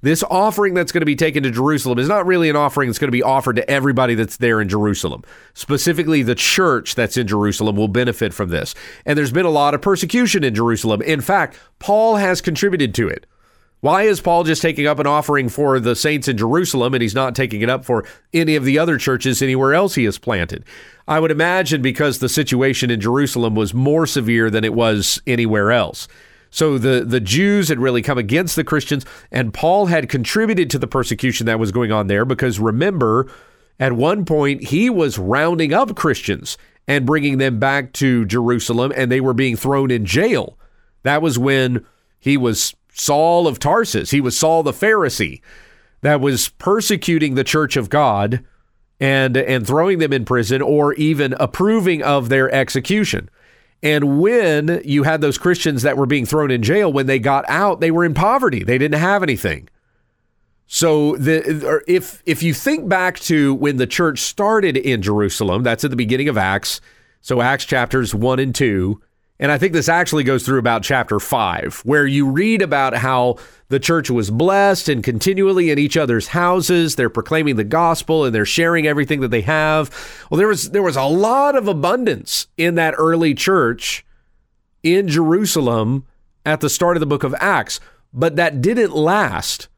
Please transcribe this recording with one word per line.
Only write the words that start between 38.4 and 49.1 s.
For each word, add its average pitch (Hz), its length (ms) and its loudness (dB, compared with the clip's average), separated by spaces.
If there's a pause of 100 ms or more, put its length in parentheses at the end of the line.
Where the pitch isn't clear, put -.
and 127 160 0
they 131 80 2
were 131 140 0
being 120 240 0
thrown 135 340 0
in 113 140 0
jail. 147 520 0 (460)
That 147 180 2
was 151 160 0
when 131 460 0 (340)
he 139 200 0
was 120 360 -2 (200)
Saul 165 520 2
of 139 140 -2
Tarsus. 147 520 0
He 139 100 2
was 123 160 -2
Saul 160 260 2
the 143 80 0
Pharisee 185 720 0 (600)
that 147 200 2
was 131 260 0
persecuting 170 880 0
the 135 80 0
church 156 320 -2
of 120 140 -2
God 120 500 2 (640)
and, 135 340 2